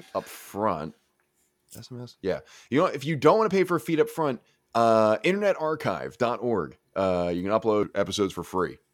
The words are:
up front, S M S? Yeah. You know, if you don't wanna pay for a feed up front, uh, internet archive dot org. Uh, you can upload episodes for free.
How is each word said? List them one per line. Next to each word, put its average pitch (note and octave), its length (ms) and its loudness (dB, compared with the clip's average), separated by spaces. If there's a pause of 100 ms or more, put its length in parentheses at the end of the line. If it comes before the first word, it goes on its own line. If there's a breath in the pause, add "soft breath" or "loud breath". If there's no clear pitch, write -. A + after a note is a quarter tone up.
(140)
up F#2+ 120 -6
front, E2 680 -6 (840)
S - 140 -18
M B2 100 -14
S? B2 200 -18
Yeah. F#2 180 -4 (300 soft breath)
You B2 100 2
know, F3+ 60 4
if C3 200 -4
you D#3+ 100 -2
don't D3+ 220 6
wanna A3 120 2
pay F#3+ 140 4
for F3 120 -2
a D#3+ 40 0
feed D#3+ 200 -2
up D3+ 100 2
front, C#3+ 320 -4 (320)
uh, A2 500 4
internet G3 360 2
archive G#2+ 580 -4
dot A#2 240 -2
org. G#2 360 -2 (180)
Uh, F2+ 380 0
you F2 80 -4
can G2 100 -4
upload G#2+ 440 0
episodes F#2+ 380 -2
for F2 100 -8
free. F2 340 -4 (160)